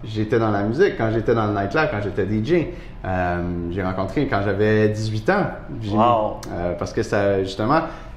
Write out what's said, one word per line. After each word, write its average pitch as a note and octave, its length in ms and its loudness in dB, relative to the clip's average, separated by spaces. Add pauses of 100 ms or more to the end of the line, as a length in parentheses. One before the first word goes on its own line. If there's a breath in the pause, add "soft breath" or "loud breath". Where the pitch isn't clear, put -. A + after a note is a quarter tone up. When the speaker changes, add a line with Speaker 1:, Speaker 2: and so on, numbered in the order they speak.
Speaker 1:
j'étais G#2+ 340 0
dans A2 120 2
la G2+ 120 0
musique, A#2+ 360 2
quand A2 140 0
j'étais A2+ 220 2
dans A2 120 2
le G2+ 60 0
nightlife, G2+ 380 0
quand G#2 120 -2
j'étais F#2+ 240 -2
D G#2+ 180 0
J. D#3+ 220 2 (380 loud breath)
Euh, F2+ 380 0 (280)
j'ai F#2 120 -2
rencontré F#2+ 440 -2
quand G2+ 180 0
j'avais G#2+ 440 4
dix-huit G#2+ 420 -2
ans, F#3+ 160 2 (340)
Jimmy. G#2+ 160 -2
Speaker 2:
Wow. A2 440 2 (120)
Speaker 1:
Euh, F2 260 -2
parce F#2+ 140 -6
que A2+ 100 -2
ça, G2+ 420 2
justement, B2 380 0 (340 loud breath)